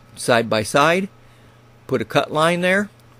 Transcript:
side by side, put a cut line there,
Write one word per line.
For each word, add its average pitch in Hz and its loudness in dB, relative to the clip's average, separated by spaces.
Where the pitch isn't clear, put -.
side 117 0
by 110 0
side, 165 0
put 127 -2
a 110 -4
cut - -2
line 165 0
there, 190 0